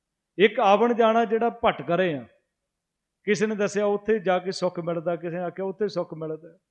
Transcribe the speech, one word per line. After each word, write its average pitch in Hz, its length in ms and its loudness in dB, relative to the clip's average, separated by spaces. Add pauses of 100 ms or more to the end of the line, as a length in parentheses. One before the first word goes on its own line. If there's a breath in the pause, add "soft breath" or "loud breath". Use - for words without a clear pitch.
(380)
ਇੱਕ 214 220 4
ਆਵਣ 214 340 6
ਜਾਣਾ 226 320 4
ਜਿਹੜਾ 226 400 -2
ਭਟਕ 160 260 0
ਰਹੇ 175 220 0
ਆ। 123 120 -8 (1000)
ਕਿਸੇ 208 240 0
ਨੇ 214 80 -4
ਦੱਸਿਆ 202 300 -2
ਉੱਥੇ 208 340 0
ਜਾ 180 200 0
ਕੇ 180 120 -6
ਸੁੱਖ 180 280 -4
ਮਿਲਦਾ, 170 360 -4
ਕਿਸੇ 165 200 -8
ਨੇ 180 80 -6
ਆਖਿਆ 175 220 -8
ਉੱਥੇ 196 220 -4
ਸੁੱਖ 175 260 -6
ਮਿਲਦਾ। 156 440 -12 (140)